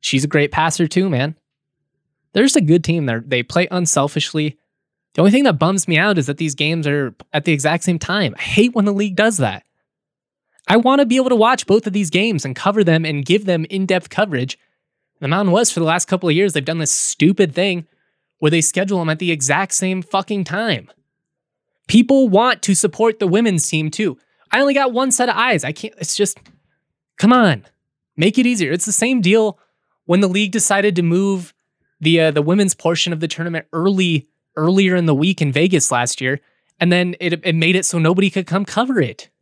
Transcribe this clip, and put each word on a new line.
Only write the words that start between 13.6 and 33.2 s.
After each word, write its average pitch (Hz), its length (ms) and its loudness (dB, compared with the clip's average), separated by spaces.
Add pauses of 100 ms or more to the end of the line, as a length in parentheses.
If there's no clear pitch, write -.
in-depth 185 400 -2
coverage. 147 480 -4 (600)
The 139 80 -6
Mountain 185 240 0
West, 226 220 2
for - 60 -4
the 165 80 0
last 165 200 -2
couple 180 220 -2
of 151 60 2
years, 185 180 0
they've 151 100 -2
done 160 140 -4
this 156 140 -4
stupid 175 640 0
thing 175 320 -4 (500)
where 151 140 0
they 165 100 2
schedule 190 380 -2
them 165 100 -2
at 156 80 -2
the 170 140 -4
exact 147 420 -2
same 185 300 -2
fucking 196 400 -4
time. 180 460 -6 (1000)
People 247 420 4
want 220 320 2
to 196 140 0
support 220 420 0
the 202 100 -2
women's 190 400 0
team 156 220 -2
too. 156 280 -4 (340)
I 233 100 0
only 277 120 2
got 269 200 0
one 254 180 -2
set 247 160 0
of 202 80 -2
eyes. 220 280 0
I 131 80 -6
can't, 214 260 -12
it's - 180 -8
just, 202 220 -2 (800)
come 220 160 4
on, 202 320 2 (500)
make 185 220 0
it 254 80 2
easier. 196 260 -2
It's 180 140 -4
the 214 60 -6
same 247 300 -2
deal 208 380 0 (460)
when 180 160 2
the 202 60 2
league 196 240 -2
decided 202 440 0
to 175 80 0
move 180 500 -2 (460)
the, 160 200 4
uh, 160 120 4
the 147 100 0
women's 180 320 0
portion 170 400 -2
of 156 60 -8